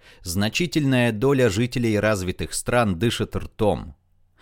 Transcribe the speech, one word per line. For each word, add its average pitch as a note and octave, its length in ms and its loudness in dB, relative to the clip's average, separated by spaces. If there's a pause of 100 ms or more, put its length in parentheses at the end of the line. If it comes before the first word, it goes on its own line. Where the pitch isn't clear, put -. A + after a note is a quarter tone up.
(220)
Значительная A#2+ 880 0
доля B2+ 380 2
жителей A2+ 500 0
развитых F#2 560 -2
стран G#2+ 440 0
дышит A2 360 -2
ртом. - 600 -2 (460)